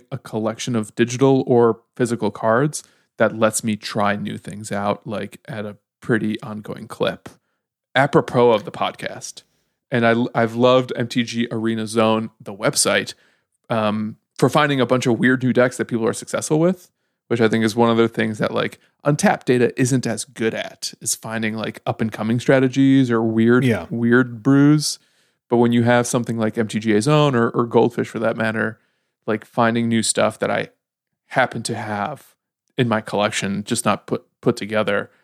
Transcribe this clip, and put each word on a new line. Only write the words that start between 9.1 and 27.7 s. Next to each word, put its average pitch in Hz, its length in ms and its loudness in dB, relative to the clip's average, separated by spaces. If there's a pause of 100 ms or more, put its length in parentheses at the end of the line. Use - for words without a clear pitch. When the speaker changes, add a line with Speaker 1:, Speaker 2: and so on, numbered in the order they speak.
Speaker 1:
And 117 160 2
I, 117 80 4 (200)
I've 117 200 0
loved 123 420 2
M 120 120 -4
T 123 160 -2
G 117 260 -4
Arena 113 360 -4
Zone, 110 440 0 (100)
the 104 140 -14
website, 101 600 -2 (560)
um, 107 460 -2 (220)
for 139 100 4
finding 143 320 2
a 123 60 2
bunch 127 200 0
of 117 120 2
weird 123 240 2
new 127 100 2
decks 123 260 2
that 110 80 -4
people 113 200 -2
are 110 60 0
successful - 480 -4
with, 180 320 -2 (340)
which 117 140 -2
I 113 80 4
think 113 160 0
is 107 100 0
one 117 160 4
of 113 60 2
the 117 120 4
things 110 300 -4
that, 139 160 -2
like, - 240 -6 (260)
Untapped - 420 0
data 123 340 4
isn't 127 260 0
as 110 180 -6
good 113 300 -4
at, - 460 -10
is - 140 -6
finding, 110 400 -6
like, 110 320 -8
up 117 140 -4
and 113 120 -2
coming 113 280 -2
strategies 135 680 4
or 113 120 2
weird, 113 420 4
Speaker 2:
Yeah. 110 260 0
Speaker 1:
weird 117 520 2
brews. 143 560 4 (500)
But 120 100 2
when 120 140 4
you 120 120 4
have 120 220 4
something 120 320 -2
like 110 200 -2
M 110 100 0
T 113 100 -6
G 107 160 2
A 107 80 4
Zone 147 320 4
or, 117 160 2
or 120 160 0
Goldfish 113 420 2